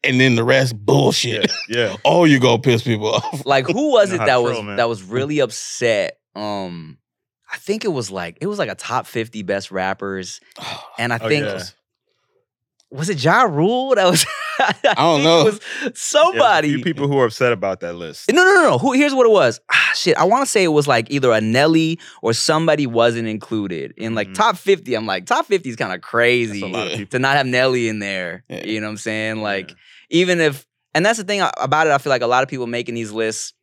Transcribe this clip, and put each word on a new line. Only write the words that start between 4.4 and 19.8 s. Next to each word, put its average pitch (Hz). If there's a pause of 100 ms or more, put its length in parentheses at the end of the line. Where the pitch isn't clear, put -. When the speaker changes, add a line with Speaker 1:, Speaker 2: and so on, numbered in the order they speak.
Speaker 3:
was, 120
Speaker 2:
troll, 113
man. 101
Speaker 3:
that 117
was 113
really 131
upset? 113 (180)
Um, 92 (520)
I -
think 214
it -
was, 127
like, 87
it 165
was, 208
like, 147
a 95
top 120
fifty 110
best 98
rappers. 95 (180)
Speaker 1:
<sighs> -
Speaker 3:
And 120
I 117
Speaker 2:
Oh, 113
Speaker 3:
think 143
Speaker 2:
yeah. 95 (1300)
Speaker 3:
Was 156
it 151
Ja 185
Rule? 233
That 190
was, 165 (180)
<laughs> -
I 233 (220)
Speaker 1:
don't 156
Speaker 3:
think 143
Speaker 1:
know. 165
Speaker 3:
it 143
was 214 (380)
somebody. 254
Speaker 2:
There's 147
a 123
few -
people 143
who 139
are 127
upset 120
about 95
that 87
list. 85
Speaker 3:
No, 339
no, 381
no, 359
no. 131
Who, 247
here's 277
what 254
it 226
was. 139 (100)
Ah, -